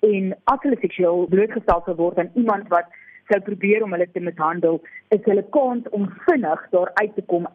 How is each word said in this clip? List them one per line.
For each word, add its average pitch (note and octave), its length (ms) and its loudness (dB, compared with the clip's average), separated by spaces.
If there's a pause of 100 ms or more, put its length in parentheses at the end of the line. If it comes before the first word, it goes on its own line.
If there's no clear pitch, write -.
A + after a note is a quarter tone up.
En G3 320 2 (100)
as C4 180 0
hulle C#4 180 0
seksueel F3 480 0
blootgestel F#3+ 580 0
sal F3+ 100 -4
word F3 220 0
aan E3+ 160 -2
iemand G#3 340 0
wat E3+ 160 2 (420)
sou G3+ 160 2
probeer G3+ 400 0
om G#3 100 -4
hulle F3 200 0
te F#3 100 -6
mishandel, E3 580 -2 (300)
is G#3 140 2
hulle G3+ 260 2
kans B3 400 0
om G3+ 140 -2 (220)
vinnig G#3 340 2 (100)
daar F3+ 240 2
uit G#3 200 0
te F#3+ 120 -6
kom F3 280 -2